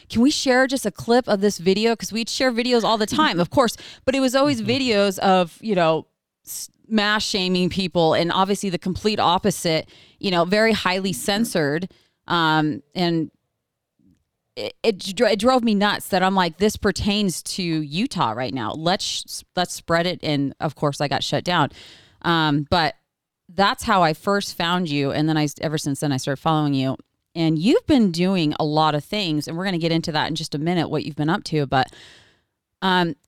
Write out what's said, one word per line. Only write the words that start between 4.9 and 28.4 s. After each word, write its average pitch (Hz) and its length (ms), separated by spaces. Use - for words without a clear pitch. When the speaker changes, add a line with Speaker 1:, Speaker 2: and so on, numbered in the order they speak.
Speaker 1:
of, 185 420
you 214 140
know, 160 320
s-, - 260
mass 208 360
shaming 185 460
people, 170 460
and 170 160
obviously 190 400
the 180 80
complete 190 400
opposite, 165 680
you 196 120
know, 175 140
very 214 260
highly 190 420
censored. 185 800
Um, 156 540
and 170 340
it, 107 180
it 208 140
dr-, 196 360
it 208 60
drove 247 240
me 220 120
nuts 202 320
that 185 160
I'm 190 120
like, 175 220
"This 208 200
pertains 202 640
to - 200
Utah 160 680
right 120 220
now. 117 180
Let's 170 340
sh-, - 380
let's 180 180
spread 170 340
it." 170 160
And 143 380
of 151 140
course 143 240
I 147 80
got 139 160
shut 135 200
down. 170 260
Um, 156 480
but 165 240
that's 196 300
how 202 180
I 156 120
first 202 420
found 180 340
you. 143 220
And 151 180
then 156 80
I, 151 100
ever 156 160
since 143 220
then, 147 120
I 127 60
started 135 240
following 151 320
you. 131 220
And 160 220
you've 262 300
been 240 240
doing 170 480